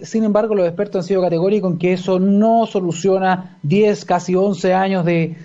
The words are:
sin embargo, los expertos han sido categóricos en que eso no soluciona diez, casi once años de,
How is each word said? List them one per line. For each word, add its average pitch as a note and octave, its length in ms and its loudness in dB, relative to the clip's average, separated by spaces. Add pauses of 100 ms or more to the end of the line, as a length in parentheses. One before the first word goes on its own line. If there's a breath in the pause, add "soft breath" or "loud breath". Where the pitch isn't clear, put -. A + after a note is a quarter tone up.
sin A3 220 -2
embargo, G#3+ 300 0
los F3+ 120 2
expertos F#3 380 -4
han - 20 -12
sido F#3 140 0
categóricos F#3 500 0
en E3+ 60 -2
que F3+ 160 0
eso F#3 260 -2
no G#3+ 460 4
soluciona F#3 1000 -2
diez, G3+ 400 2
casi F3+ 320 -2
once F#3+ 380 0
años F#3+ 320 0
de, E3 400 0